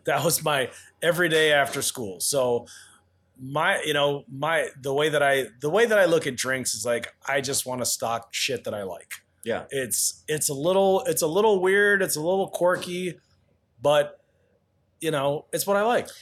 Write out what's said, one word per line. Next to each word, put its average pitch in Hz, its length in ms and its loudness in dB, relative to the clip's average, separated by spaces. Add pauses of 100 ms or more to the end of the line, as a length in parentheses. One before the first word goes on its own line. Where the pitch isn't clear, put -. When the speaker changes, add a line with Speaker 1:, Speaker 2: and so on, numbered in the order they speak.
Speaker 1:
That 143 180 0
was 160 200 0
my 143 280 0 (300)
every 170 280 2
day 156 220 4
after 139 300 2
school. 101 380 -6
So 123 460 0 (760)
my, 147 460 -2
you 151 80 -2
know, 143 380 0
my, 147 380 -2 (120)
the 139 120 -4
way 151 160 2
that 147 120 2
I, 139 260 2 (140)
the 147 80 -2
way 208 160 4
that 220 140 2
I 190 60 6
look 165 200 2
at 131 100 -4
drinks 127 380 -4
is 110 120 -8
like, 120 280 -2 (140)
I 139 140 0
just 131 240 -4
wanna 123 200 -4
stock 117 480 -4
shit - 300 -4
that 110 100 -6
I 104 100 -6
like. - 380 -12 (220)
Speaker 2:
Yeah. 107 260 -4
Speaker 1:
It's, - 580 -4
it's 151 220 -2
a 147 40 -4
little, 185 520 2
it's 170 160 0
a 170 60 2
little 202 340 2
weird. 196 400 4
It's 180 140 -2
a 151 60 -6
little 185 260 0
quirky, 180 720 -2 (640)
but, 143 380 2 (840)
you 160 100 -2
know, 143 400 -2
it's 165 160 -2
what 202 100 2
I 202 60 2
like. 233 240 2 (140)